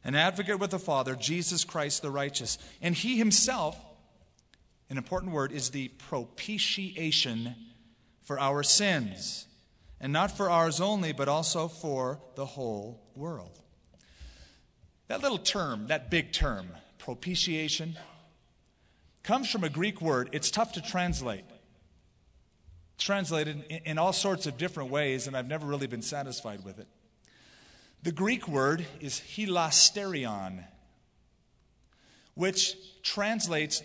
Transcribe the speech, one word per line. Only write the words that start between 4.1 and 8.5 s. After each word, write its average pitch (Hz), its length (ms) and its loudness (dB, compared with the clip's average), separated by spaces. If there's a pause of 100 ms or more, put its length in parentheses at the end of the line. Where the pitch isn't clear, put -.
an 135 80 -6
important 180 340 -4
word, 139 220 0
"is 127 180 -2
the 135 160 -4
propitiation 143 1900 -4 (480)
for 139 180 -6
our 139 240 2